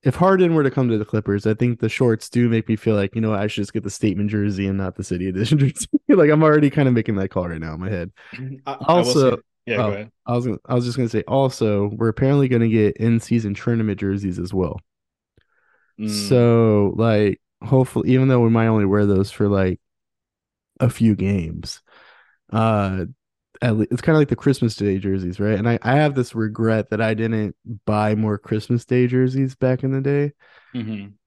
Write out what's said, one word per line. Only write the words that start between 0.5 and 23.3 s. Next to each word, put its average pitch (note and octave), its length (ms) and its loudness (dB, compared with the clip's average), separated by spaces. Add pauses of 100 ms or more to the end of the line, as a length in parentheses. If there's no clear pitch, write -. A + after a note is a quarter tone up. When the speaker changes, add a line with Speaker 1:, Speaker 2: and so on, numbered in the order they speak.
Speaker 1:
were D#3 100 2
to C3 80 2
come C3 180 0
to A2 80 0
the G2+ 60 -2
Clippers, G2+ 420 -2
I G#2+ 100 2
think A#2+ 240 -2
the A2+ 100 0
shorts A2+ 400 0
do A#2+ 180 2
make A2+ 220 0
me A2 80 0
feel A2 180 0
like, G2+ 200 -2
you A2+ 40 -2
know A2 120 0
what, G#2 80 -2
I G#2 80 -2
should G#2+ 140 -6
just G2+ 120 -6
get G#2+ 100 -6
the G2+ 60 -6
statement G2+ 400 -2
jersey G2+ 380 -2
and G2 100 -2
not F#2+ 180 -6
the F#2+ 80 -10
City F2+ 240 -6
Edition F#2+ 320 0
<laughs> - 0 -
jersey. - 280 -2 (200)
Like, D#3+ 220 6
I'm D3+ 140 4
already D3+ 260 4
kinda C3+ 220 2
making A2+ 240 0
that F#2+ 140 -4
call F2+ 200 -4
right E2 100 -10
now D#2+ 140 -10
in D#2+ 80 -10
my F#2+ 80 -6
head. F#2 220 -6 (240)
Speaker 2:
Mm-hmm. C3 200 -14 (100)
I, C#3 80 -8
I C#3 200 0
will F3 140 4
Speaker 1:
Also, C#3 240 4
Speaker 2:
say, A#2+ 60 -2 (280)
yeah, A2+ 120 -4
Speaker 1:
oh, G#2+ 100 0
Speaker 2:
go G2+ 60 -2
ahead. G#2+ 180 -12 (140)
Speaker 1:
I A#2+ 80 -4
was B2 120 -2
gonna, A2+ 200 -6
I B2+ 100 -4
was B2 100 0
just A#2+ 100 -6
gonna A#2+ 140 -2
say, A2 180 -2
also, A2+ 680 0
we're A2+ 160 0
apparently C3+ 380 2
gonna A#2 220 2
get G#2+ 280 2
in-season A2+ 580 0
tournament A2 440 -2
jerseys G2 400 -4
as F2+ 140 -8
well. F2+ 260 -2 (1200)
Speaker 2:
Mm. G#2+ 80 -6
Speaker 1:
So, G#2+ 880 4
like, G#2+ 460 0 (200)
hopefully, - 500 0
even C3 180 4
though B2+ 100 4
we A#2 120 4
might A2+ 160 2
only A2 180 2
wear G#2 200 2
those G2+ 260 2
for, G#2 180 -2
like, F#2+ 320 0 (1000)
a B2 100 2
few A2+ 260 2
games, F2 680 -6 (720)
uh, G2+ 520 0 (540)